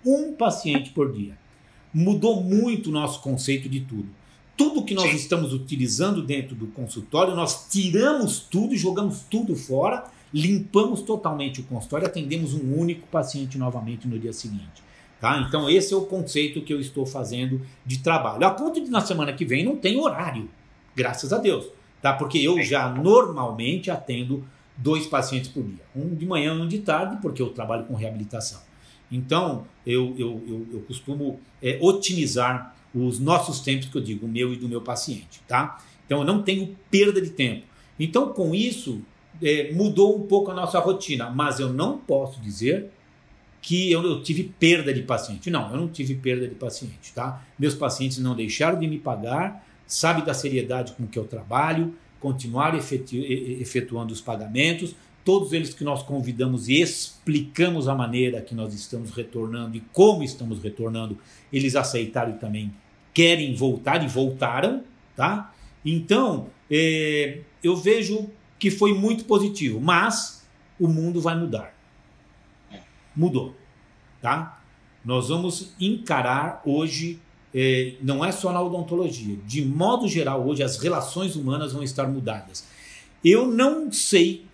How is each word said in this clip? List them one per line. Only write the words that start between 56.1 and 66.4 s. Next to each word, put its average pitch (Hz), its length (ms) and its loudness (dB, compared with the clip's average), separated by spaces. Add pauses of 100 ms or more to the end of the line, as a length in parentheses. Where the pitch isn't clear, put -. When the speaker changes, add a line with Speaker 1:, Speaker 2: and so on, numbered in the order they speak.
Speaker 1:
e 139 120 6
explicamos 160 1080 0
a 135 80 2
maneira 123 460 0
que - 140 -12
nós 110 180 -6
estamos 110 380 -10
retornando 113 640 -8
e 113 40 -10 (120)
como 185 300 8
estamos 113 400 -6
retornando, 113 560 -6 (340)
eles 135 240 2
aceitaram 117 540 0
e 110 80 -8
também 107 340 -6 (400)
querem 165 420 4
voltar 135 480 0
e 135 60 -2
voltaram, 131 760 0 (300)
tá? 190 380 -2 (320)
Então, 165 640 2 (240)